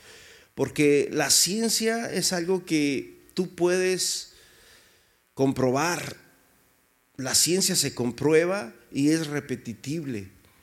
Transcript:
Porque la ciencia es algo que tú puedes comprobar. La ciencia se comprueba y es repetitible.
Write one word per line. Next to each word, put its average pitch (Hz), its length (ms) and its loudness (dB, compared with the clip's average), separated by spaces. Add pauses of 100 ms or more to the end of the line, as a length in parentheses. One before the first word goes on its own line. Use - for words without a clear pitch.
(560)
Porque 143 560 2
la 147 180 0
ciencia 226 840 0
es 185 220 -2
algo 180 320 -2
que 143 540 0 (160)
tú 180 180 -4
puedes 185 800 0 (1000)
comprobar. 135 840 0 (1000)
La 127 200 -4
ciencia 185 400 2
se 135 180 0
comprueba 156 800 2 (180)
y 143 180 2
es 160 180 2
repetitible. 135 1000 -8 (320)